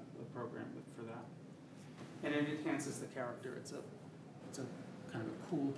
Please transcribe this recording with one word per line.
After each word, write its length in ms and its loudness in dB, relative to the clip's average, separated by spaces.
a 40 -4
program 400 -2
with, 100 -6
for 60 -4
that. 220 -4
And 120 6
it 140 8
enhances 500 4
the 80 -2
character. 500 0
It's 160 -4
a, 80 -2
it's 100 -4
a 80 0
kind 120 2
of 80 2
a 180 -4
cool 280 6